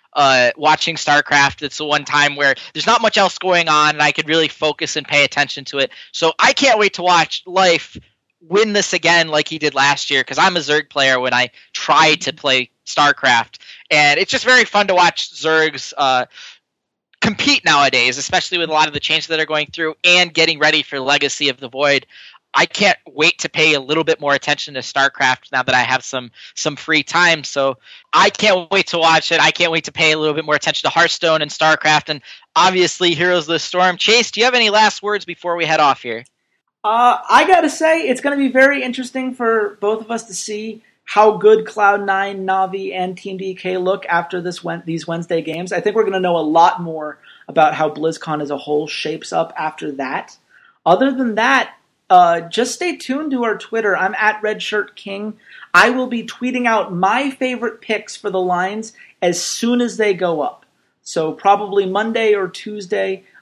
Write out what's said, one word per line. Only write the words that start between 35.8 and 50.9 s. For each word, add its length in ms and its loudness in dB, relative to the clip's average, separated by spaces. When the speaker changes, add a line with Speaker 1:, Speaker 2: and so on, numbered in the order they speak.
Speaker 1:
here? 220 -8
Speaker 2:
Uh, 360 4
I 180 6
gotta 220 4
say, 400 0
it's 140 -2
gonna 140 -2
be 120 0
very 340 2
interesting 520 -8
for 460 -2
both 200 0
of 100 -16
us 140 -6
to 100 -16
see 480 -10
how 280 4
good 340 4
Cloud 400 0
Nine, 400 -4
Navi, 480 -4
and 220 -6
Team 200 -12
D 180 -8
K 220 -6
look 300 -2
after 340 -2
this 240 -10
Wed-, 220 -8
these 200 -6
Wednesday 360 -4
games. 280 -8
I 100 -4
think 160 -2
we're 80 2
gonna 140 -2
know 180 0
a 40 2
lot 400 4
more 380 -10
about 280 2
how 160 0
BlizzCon 500 -4
as 100 -6
a 60 -4
whole 300 -2
shapes 460 -8
up 240 -2
after 360 -6
that. 460 -8
Other 260 4